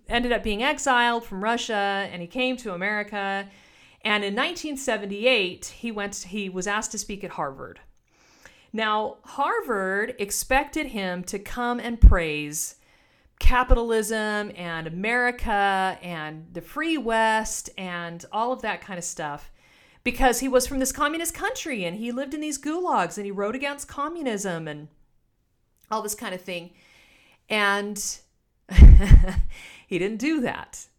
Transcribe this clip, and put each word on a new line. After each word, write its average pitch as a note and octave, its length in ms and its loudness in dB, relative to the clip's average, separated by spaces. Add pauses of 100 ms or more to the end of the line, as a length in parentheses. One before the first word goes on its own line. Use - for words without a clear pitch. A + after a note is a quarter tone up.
ended A#3+ 220 -2
up G#3+ 120 -2
being G#3+ 200 -4
exiled A#3+ 640 0
from G3 180 -10
Russia, G3+ 680 -4
and F3 120 -12
he E3+ 60 -12
came B3+ 300 -4
to G#3+ 140 -10
America. G3+ 720 -6 (560)
And G#3 220 0
in G3+ 100 -4
nineteen D4+ 420 -6
seventy-eight, G#3 880 -2
he - 240 -12
went, G3+ 260 -8
he F#3+ 320 -10
was F#3 180 -8
asked G#3+ 260 -4
to A3 60 -8
speak G3 260 -10
at E3+ 80 -12
Harvard. C#3 480 -10 (920)
Now, G#3+ 520 -4
Harvard A#3+ 960 -2
expected C#4 680 -2
him F#3 360 -6
to G3+ 140 -10
come A#3+ 420 -6
and A#3 200 -8
praise D3+ 760 6 (600)
capitalism A3 1160 2
and E3 320 -8
America G3+ 1160 0
and D#3+ 500 -10
the E3+ 80 -10
free D#4 380 -4
West A3 800 0
and F3 540 -10
all A#3 200 -2
of G#3+ 100 -8
that G3+ 200 -6
kind F#3 160 -12
of E3+ 60 -10
stuff D3 460 -10 (540)
because B3 360 2
he C4+ 80 -4
was B3+ 180 2
from C4+ 120 -6
this C4 140 0
communist E4 420 -4
country D4+ 500 -6
and E3+ 120 -6
he A#3 160 -8
lived C4+ 220 -6
in D4+ 60 -8
these D4+ 200 -8
gulags D4+ 560 -2
and G3+ 80 -8
he G3+ 80 -8
wrote G3+ 220 -4
against C#4 340 -8
communism G#3+ 800 -6
and D3+ 200 -12 (1040)
all A3 120 -4
this G#3 120 -8
kind G3+ 200 -10
of F3+ 60 -12
thing. F3 300 -12 (800)
And G3+ 500 -2 (720)
<laughs> - 20 -20 (1160)
he F3+ 120 -4
didn't G3+ 200 -4
do D4 240 0
that. - 440 -8 (120)